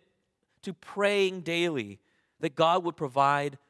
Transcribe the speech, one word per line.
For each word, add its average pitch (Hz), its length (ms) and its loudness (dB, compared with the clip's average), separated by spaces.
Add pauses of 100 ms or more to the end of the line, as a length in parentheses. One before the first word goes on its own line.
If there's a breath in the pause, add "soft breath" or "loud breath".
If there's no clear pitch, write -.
(640)
to 190 100 -8
praying 196 680 0
daily 156 580 -4 (400)
that 151 160 -4
God 170 280 4
would 170 140 -6
provide 139 600 0 (100)